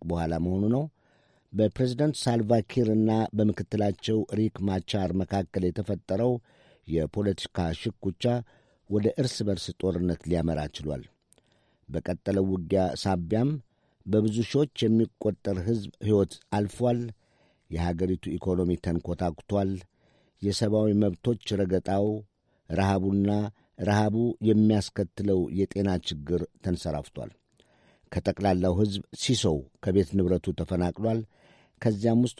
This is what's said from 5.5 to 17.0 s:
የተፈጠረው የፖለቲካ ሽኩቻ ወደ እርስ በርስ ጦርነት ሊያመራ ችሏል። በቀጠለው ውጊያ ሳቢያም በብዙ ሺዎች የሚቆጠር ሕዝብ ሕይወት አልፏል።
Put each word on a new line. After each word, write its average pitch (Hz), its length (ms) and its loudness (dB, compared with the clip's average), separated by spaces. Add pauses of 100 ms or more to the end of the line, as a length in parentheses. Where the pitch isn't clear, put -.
የተፈጠረው 98 680 -2 (560)
የፖለቲካ 82 680 -2 (160)
ሽኩቻ - 500 -6 (640)
ወደ 101 160 0 (100)
እርስ 127 260 0
በርስ 101 240 -2 (100)
ጦርነት 87 480 0
ሊያመራ 80 440 0
ችሏል። 73 340 -8 (840)
በቀጠለው 90 580 -2
ውጊያ 95 360 0 (140)
ሳቢያም 98 540 0 (560)
በብዙ 107 360 2
ሺዎች 139 360 0
የሚቆጠር 110 800 0
ሕዝብ 101 300 -2 (100)
ሕይወት 104 340 2 (180)
አልፏል። 117 480 0 (720)